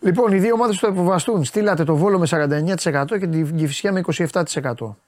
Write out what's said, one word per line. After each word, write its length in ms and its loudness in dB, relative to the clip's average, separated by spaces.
Λοιπόν, 320 2
οι 60 4
δύο 160 2
ομάδες 240 2
που 80 0
θα 60 2
υποβαστούν, 520 0
στείλατε 400 0
το 120 2
Βόλο 220 2
με 80 2
σαράντα 300 0
εννιά 200 0
τοις 100 -4
εκατό 320 0
και 80 -4
την 300 -2
Κηφισιά 360 -2
με 60 0
είκοσι 240 -2
εφτά 200 0
τοις 140 -4
εκατό. 400 -6